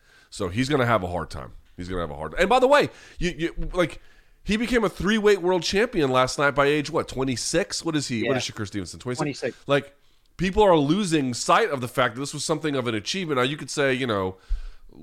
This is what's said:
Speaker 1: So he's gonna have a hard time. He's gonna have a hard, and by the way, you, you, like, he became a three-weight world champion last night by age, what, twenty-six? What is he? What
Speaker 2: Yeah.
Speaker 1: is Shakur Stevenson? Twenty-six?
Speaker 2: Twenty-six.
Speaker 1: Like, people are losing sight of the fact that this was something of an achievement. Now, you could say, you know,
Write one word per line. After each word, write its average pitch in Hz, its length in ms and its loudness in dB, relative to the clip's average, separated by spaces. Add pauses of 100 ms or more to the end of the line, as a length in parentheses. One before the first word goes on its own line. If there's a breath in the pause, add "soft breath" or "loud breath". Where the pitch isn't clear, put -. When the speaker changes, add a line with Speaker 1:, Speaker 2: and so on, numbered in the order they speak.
(300 soft breath)
Speaker 1:
So 98 180 -6
he's 117 200 -2
gonna 135 180 2
have 113 160 4
a 90 60 -4
hard 87 220 -6
time. 64 220 -12 (240)
He's 90 120 -10
gonna 90 120 -4
have 82 100 -4
a 73 60 -12
hard, 78 180 -8
and 185 140 2
by 247 100 4
the 254 100 4
way, 269 200 6 (300 loud breath)
you, 165 180 -2
you, 160 360 -6
like, 175 280 -2 (440 soft breath)
he 202 120 0
became 226 280 0
a 185 40 4
three-weight 202 540 2
world 180 220 2
champion 180 460 0
last 127 280 2
night 143 140 2
by 139 140 4
age, 147 220 2
what, 151 200 -2
twenty-six? 135 760 -2
What 160 120 -2
is 139 100 -2
he? 113 160 -2
What 117 80 0
Speaker 2:
Yeah. 135 60 2
Speaker 1:
is 120 80 -2
Shakur 110 240 -8
Stevenson? 87 320 -8
Twenty-six? 123 180 -6
Speaker 2:
Twenty-six. 139 480 -4
Speaker 1:
Like, 139 300 0 (400)
people 190 260 2
are 185 140 8
losing 151 580 2
sight 185 360 2
of 139 100 -2
the 123 80 -6
fact 123 260 0
that 123 60 -10
this 139 120 -8
was 143 120 -8
something 156 320 -2
of 123 100 -2
an 120 80 -2
achievement. 151 440 -4
Now, 123 40 4
you 131 140 0
could 139 140 -10
say, 139 220 2
you 131 140 -2
know, 98 300 -2 (680 soft breath)